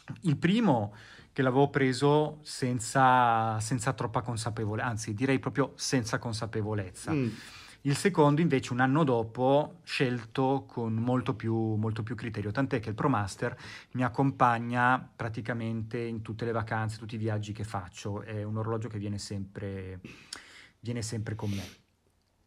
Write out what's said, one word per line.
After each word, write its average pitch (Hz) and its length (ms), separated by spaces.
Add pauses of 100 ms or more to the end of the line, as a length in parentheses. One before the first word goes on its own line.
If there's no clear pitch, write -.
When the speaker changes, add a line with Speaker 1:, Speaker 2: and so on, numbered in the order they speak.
(220)
Speaker 1:
il 147 160
primo 165 560 (380)
che - 100
l'avevo 131 280
preso 143 760
senza, 123 1160
senza 123 340
troppa 120 280
consapevole-, 110 640
anzi 110 320
direi 131 240
proprio 135 360
senza 123 440
consapevolezza. 107 920
Speaker 2:
Mm. 139 160 (540)
Speaker 1:
Il 139 140
secondo 151 460
invece 135 320
un 120 60
anno 131 240
dopo 127 800
scelto 131 840
con 113 260
molto 120 420
più, 113 200
molto 110 480
più 107 100
criterio, 107 380
tant'è 135 280
che 107 100
il 104 60
ProMaster 120 600 (380)
mi 127 100
accompagna 123 1120
praticamente 113 840
in 117 220
tutte 113 240
le 117 60
vacanze, 110 460
tutti 110 180
i 110 40
viaggi 107 320
che 104 120
faccio, 101 580
è 107 220
un 107 140
orologio 113 300
che 110 120
viene 101 180
sempre, 98 840 (800)
viene 120 220
sempre 110 320
con 107 160
me. 98 140 (840)